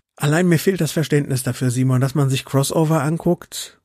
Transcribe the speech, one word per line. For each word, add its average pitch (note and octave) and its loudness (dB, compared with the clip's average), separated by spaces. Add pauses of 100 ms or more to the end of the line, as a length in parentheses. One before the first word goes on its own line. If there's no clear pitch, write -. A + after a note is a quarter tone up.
(160)
Allein D#3 0
mir E3+ 4
fehlt F#3+ 0
das D#3+ -2
Verständnis C#3+ 0
dafür, C3 -2
Simon, B2+ 0
dass C3+ 0
man C#3 2
sich C3 -4
Crossover D3+ 0
anguckt - -4